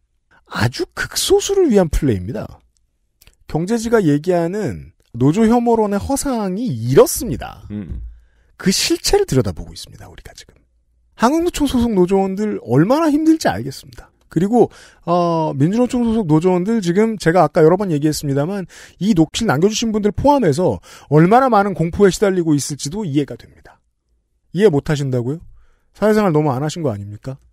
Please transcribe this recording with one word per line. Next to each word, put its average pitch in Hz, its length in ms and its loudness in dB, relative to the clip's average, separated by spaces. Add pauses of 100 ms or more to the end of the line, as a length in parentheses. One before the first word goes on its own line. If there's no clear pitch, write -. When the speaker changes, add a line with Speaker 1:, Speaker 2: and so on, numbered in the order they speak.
(460)
Speaker 1:
아주 123 480 -4
극소수를 392 760 -2
위한 190 200 4
플레이입니다. 107 560 -4 (1040)
경제지가 220 560 0
얘기하는 160 880 -2 (200)
노조 151 340 2
혐오론의 226 520 2
허상이 226 680 -4
이렇습니다. 139 1040 0
Speaker 2:
음. 76 320 -10 (540)
Speaker 1:
그 - 140 0
실체를 370 560 -2
들여다보고 87 480 -4
있습니다, - 340 -20
우리가 - 260 -20
지금. - 200 -20 (600)
한국노총 311 520 0
소속 240 260 0
노조원들 190 720 0
얼마나 214 460 2
힘들지 320 380 2
알겠습니다. - 640 -10 (180)
그리고, 202 420 2 (340)
어, 170 500 0
민주노총 226 500 0
소속 220 220 -2
노조원들 180 540 2
지금 202 380 0
제가 165 260 2
아까 160 180 2
여러 165 140 6
번 196 160 -4
얘기했습니다만 151 720 -2 (320)
이 202 160 0
녹취를 165 320 0
남겨주신 208 460 0
분들 208 200 0
포함해서 180 680 2 (280)
얼마나 190 400 6
많은 202 260 2
공포에 170 360 2
시달리고 180 440 0
있을지도 147 500 -6
이해가 139 320 -4
됩니다. - 440 -20 (720)
이해 202 160 4
못하신다고요? 139 680 -2 (540)
사회생활 214 400 2
너무 151 180 2
안 131 140 -2
하신 156 180 -6
거 143 100 -2
아닙니까? 101 440 -12 (160)